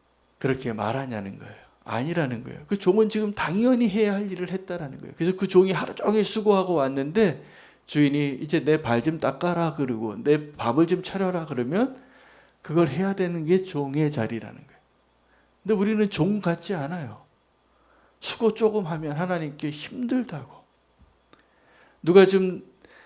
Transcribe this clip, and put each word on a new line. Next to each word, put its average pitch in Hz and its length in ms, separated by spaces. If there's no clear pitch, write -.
그렇게 131 340
말하냐는 107 640
거예요. 104 180
아니라는 127 600
거예요. 127 240
그 202 120
종은 208 300
지금 214 240
당연히 233 560
해야 208 240
할 202 180
일을 175 200
했다라는 175 480
거예요. - 180
그래서 185 180
그 190 120
종이 190 240
하루 - 220
종일 208 300
수고하고 190 520
왔는데 143 680
주인이 143 560
"이제 156 220
내 156 180
발 117 220
좀 160 160
닦아라." 165 560
그러고 113 480
"내 151 300
밥을 127 340
좀 175 160
차려라." 180 420
그러면 151 560
그걸 165 260
해야 190 260
되는 175 320
게 190 180
종의 147 480
자리라는 110 440
거예요. - 260
근데 208 100
우리는 208 360
종 202 300
같지 175 340
않아요. 143 520
수고 220 320
조금 214 320
하면 156 320
하나님께 160 540
힘들다고. 233 920
누가 180 240
좀 190 460